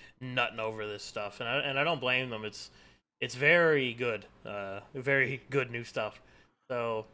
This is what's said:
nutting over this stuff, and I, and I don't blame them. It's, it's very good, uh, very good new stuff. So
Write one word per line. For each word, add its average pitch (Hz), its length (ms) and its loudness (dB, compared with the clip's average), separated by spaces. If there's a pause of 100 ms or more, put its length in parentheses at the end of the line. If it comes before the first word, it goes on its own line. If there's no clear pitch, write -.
(200)
nutting 127 400 -2
over 110 280 -4
this 104 160 -8
stuff, 104 380 -8
and 120 80 -6
I, 127 100 0
and 139 180 -2
I 139 60 2
don't 160 180 0
blame 127 280 0
them. 110 160 -6
It's, - 260 -10 (480)
it's 123 160 -4
very 147 580 6
good, 113 320 -2 (200)
uh, 101 360 -8 (120)
very 131 560 2
good 131 220 2
new 120 120 -6
stuff. 110 380 -6 (480)
So 117 440 -2